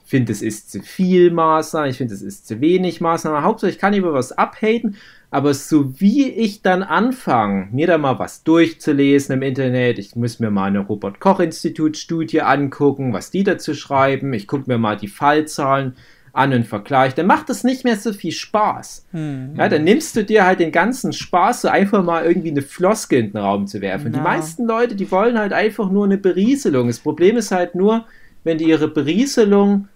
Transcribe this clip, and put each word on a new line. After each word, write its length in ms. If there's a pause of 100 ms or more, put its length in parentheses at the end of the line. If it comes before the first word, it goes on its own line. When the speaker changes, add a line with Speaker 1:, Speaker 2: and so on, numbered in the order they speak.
Speaker 1:
finde, 280
es 100
ist 300
zu 80
viel 500
Maßnahmen, 600
ich 80
finde, 160
es 80
ist 260
zu 120
wenig 400
Maßnahmen. 440
Hauptsache, 260
ich 80
kann 160
über 200
was 180
abhaten.“ 640 (360)
Aber 220
so 460
wie 280
ich 320
dann 220
anfange, 880
mir 160
da 120
mal 200
was 240
durchzulesen 920
im 60
Internet, 580
ich 160
muss 240
mir 100
mal 140
eine 160
Robert-Koch-Institut-Studie 1600
angucken, 720
was 180
die 140
dazu 300
schreiben, 580
ich 160
guck 180
mir 120
mal 180
die 100
Fallzahlen 880 (380)
an 200
und 140
vergleiche, 480
dann 140
macht 200
das 140
nicht 220
mehr 120
so 160
viel 200
Spaß. 800
Speaker 2:
Hm. 440
Speaker 1:
Ja, 120
dann 160
nimmst 320
du 80
dir 200
halt 140
den 140
ganzen 400
Spaß, 500
so 60
einfach 340
mal 220
irgendwie 260
eine 120
Floskel 580
in 100
den 100
Raum 280
zu 120
werfen. 280
Und 80
die 20
Speaker 2:
Na. 60
Speaker 1:
meisten 420
Leute, 300
die 160
wollen 260
halt 140
einfach 380
nur 160
eine 120
Berieselung. 720
Das 100
Problem 380
ist 160
halt 240
nur, 280 (380)
wenn 160
die 100
ihre 200
Berieselung 1080